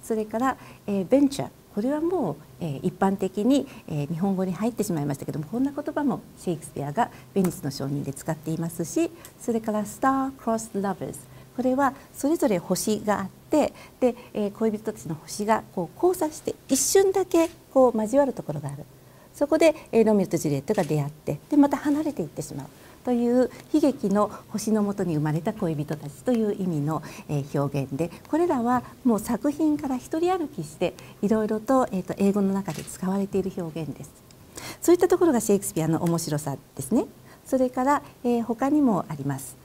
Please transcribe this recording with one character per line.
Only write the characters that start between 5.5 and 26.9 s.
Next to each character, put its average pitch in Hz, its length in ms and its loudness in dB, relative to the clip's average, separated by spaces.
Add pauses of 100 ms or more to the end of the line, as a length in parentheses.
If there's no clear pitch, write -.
ん 262 60 2
な 285 80 -2
言 294 120 -8 (100)
葉 302 80 -2
も 247 200 0 (160)
シ - 120 -4
ェ 165 40 0
イ - 20 -4
ク 160 80 -14
ス - 60 -14
ピ - 120 -8
ア 143 100 -4
が - 180 0 (240)
ベ 196 80 2
ニ 175 100 2
ス - 100 -12
の 139 80 -4
商 135 180 -6
人 143 160 -4
で 139 100 -6
使 - 160 -8
っ 156 40 -2
て 156 160 -8
い 160 80 -2
ま 165 120 -4
す 165 160 -6
し、 330 240 -2 (280)
そ - 140 -4
れ 220 80 0
か 220 120 -6
ら 214 120 -2
ス 208 160 -12
タ 269 80 2 (200)
ー - 20 -4
ク - 160 -10
ロ 226 120 0
ス 226 160 -8
ラ 196 200 -2
バ - 0 -
ー 143 180 -8
ズ、 - 60 -12 (380)
こ 247 60 -4
れ 254 120 2
は 269 200 2 (200)
そ - 140 -2
れ 330 80 4
ぞ 320 100 2
れ 202 120 4
星 202 460 -2
が 208 140 0
あ 196 60 -4
っ 190 40 -8 (220)
て、 294 240 2 (240)
で、 240 160 2 (180)
え 208 140 -2
ー、 202 60 -4
恋 214 260 -2
人 214 140 -6
た - 0 -
ち - 140 -14
の 160 100 -6
星 - 280 -8
が 214 200 2 (100)
こ 170 180 -4
う - 40 -20
交 359 180 4
差 311 180 -2
し - 80 -14
て - 140 -6 (140)
一 269 120 2
瞬 392 300 4
だ 370 160 2
け 330 240 4 (240)
こ 254 180 8
う 226 60 0
交 214 220 2
わ 285 40 6
る 254 80 0
と - 120 -8
こ - 80 -6
ろ 151 80 -4
が 147 80 -8
あ 139 80 -8
る。 147 80 -14 (500)
そ 294 140 0
こ 320 100 4
で、 320 160 6 (160)
え 226 120 4
ー、 214 40 6
ロ 220 80 4
ミ 196 100 4
オ - 40 -2
と - 80 -2
ジ 156 100 0
ュ 151 60 2
リ 143 40 2
エ - 40 0
ッ - 20 -12
ト 214 120 -2
が 190 100 2
出 151 180 0
会 143 60 -2
っ - 20 -8
て、 - 300 -8 (100)
で、 294 60 4
ま 285 120 8
た 285 80 0
離 294 280 0
れ 302 80 -2
て - 100 -6
い 156 40 -4
っ - 20 -12
て - 140 -10
し - 120 -10
ま 143 80 -8
う 143 40 -12 (380)
と 247 80 0
い 240 180 2
う 247 200 4 (220)
悲 302 80 4
劇 262 280 2
の 202 220 4 (180)
星 214 220 -4
の 214 120 2
も 202 120 0
と 196 80 -4
に 175 120 0
生 151 60 2
ま 151 120 0
れ 160 80 0
た 214 120 -4
恋 175 220 -2
人 147 220 -4
た 143 120 -12
ち - 160 -16
と 254 80 2
い 226 120 2
う 208 100 0
意 190 120 -4
味 160 140 0
の、 151 220 -2 (260)